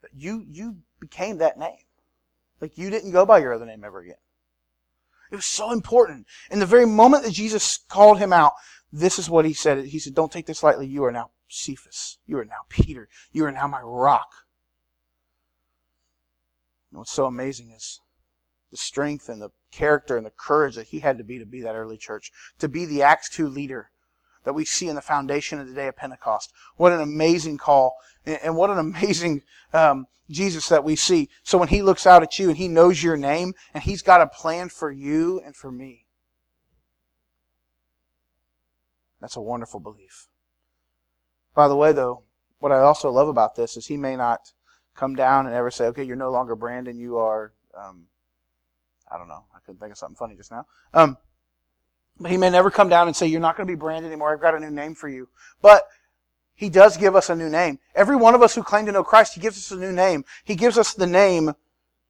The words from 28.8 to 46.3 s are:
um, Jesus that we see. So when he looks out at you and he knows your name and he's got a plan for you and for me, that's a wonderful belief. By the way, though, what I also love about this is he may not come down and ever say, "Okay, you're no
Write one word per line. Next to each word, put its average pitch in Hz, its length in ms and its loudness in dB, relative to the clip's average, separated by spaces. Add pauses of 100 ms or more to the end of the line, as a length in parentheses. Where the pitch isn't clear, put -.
um, 147 360 2 (220)
Jesus 160 380 -6
that 151 160 2
we 156 100 -2
see. 156 340 0 (140)
So - 160 0
when 175 100 2
he 202 140 0
looks 190 240 2
out 180 160 10
at - 160 -8
you 190 100 0
and 156 80 0
he 180 120 -6
knows 165 340 4
your 165 140 0
name 156 360 -4 (220)
and 151 80 -10
he's 196 180 -6
got 180 200 8
a 156 80 4
plan 170 400 -10
for 160 220 -10
you 156 540 -4
and 147 120 -20
for 135 160 -18
me, 127 340 -20 (3250)
that's - 140 -18
a 123 60 -14
wonderful 113 400 -12
belief. - 480 -20 (1200)
By 147 140 4
the 143 80 2
way, 151 180 2
though, 127 300 -4 (380)
what 143 100 -4
I 135 80 2
also 143 320 2
love 131 160 2
about 117 300 -2
this 117 200 -6
is 113 120 -18
he 147 80 -10
may 135 180 -8
not 123 380 -6 (420)
come 135 220 -8
down 135 300 0
and 120 80 -8
ever 123 160 -4
say, 120 160 -4
"Okay, 120 180 -6
you're 127 100 -12
no 131 160 -8